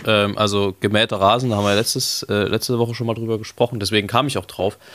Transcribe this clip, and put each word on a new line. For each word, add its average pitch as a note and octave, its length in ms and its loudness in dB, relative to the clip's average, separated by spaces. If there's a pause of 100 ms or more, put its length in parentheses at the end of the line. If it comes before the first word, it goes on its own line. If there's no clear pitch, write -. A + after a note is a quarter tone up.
Ähm, G#2 320 2
also G2+ 440 0
gemähter G#2 400 0
Rasen, A#2 300 4
da G#2+ 80 0
haben G2+ 60 0
wir G2+ 120 2
letztes, - 480 -2
äh, G#2 240 0
letzte A2+ 320 -2
Woche A#2 160 -2
schon A#2+ 100 -4
mal A2+ 80 -2
drüber A2+ 240 -4
gesprochen, A#2+ 400 -2
deswegen G2+ 300 0
kam B2 180 2
ich C3 100 -4
auch F#2+ 100 -4
drauf, - 320 -4 (160)